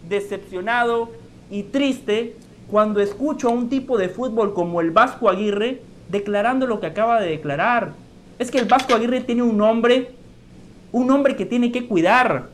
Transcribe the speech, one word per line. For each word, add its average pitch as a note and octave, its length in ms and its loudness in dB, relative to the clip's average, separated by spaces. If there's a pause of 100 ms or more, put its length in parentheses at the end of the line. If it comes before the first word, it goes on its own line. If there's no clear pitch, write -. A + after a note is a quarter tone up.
decepcionado G#3 1000 -4 (400)
y G3+ 140 -6
triste A#3 720 -2 (340)
cuando G#3+ 300 2
escucho B3+ 480 -2
a A#3 40 2
un A#3+ 160 -2
tipo C4 300 -2
de F#3 100 0
fútbol A3 460 -2
como E3+ 260 -2
el E3 100 0
Vasco A3+ 380 2
Aguirre G#3 540 -2 (260)
declarando G#3 580 0
lo G#3+ 140 -2
que F3+ 60 -6
acaba G#3+ 340 0
de F#3 100 -2
declarar. D#3 640 -2 (460)
Es B3 120 -4
que C#4 80 0
el A#3+ 80 2
Vasco B3+ 280 4
Aguirre A#3+ 260 0
tiene A#3+ 220 -2
un A#3 140 2
nombre, A#3 540 2 (840)
un B3 140 2
nombre C4+ 300 2
que G3 100 -4
tiene A#3+ 260 0
que A#3+ 140 -6
cuidar. F#3 680 2